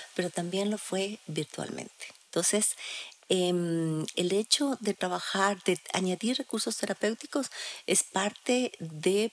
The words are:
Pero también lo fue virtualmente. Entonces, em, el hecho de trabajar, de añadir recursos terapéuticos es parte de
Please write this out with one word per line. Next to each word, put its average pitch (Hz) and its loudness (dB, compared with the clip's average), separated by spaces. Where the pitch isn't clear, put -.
Pero 175 0
también 180 0
lo 214 -2
fue 196 -4
virtualmente. 147 -6
Entonces, 202 2
em, 170 2
el 180 2
hecho 240 2
de 208 0
trabajar, 190 0
de 175 4
añadir 185 0
recursos 233 -4
terapéuticos - -2
es - 4
parte 208 0
de 185 2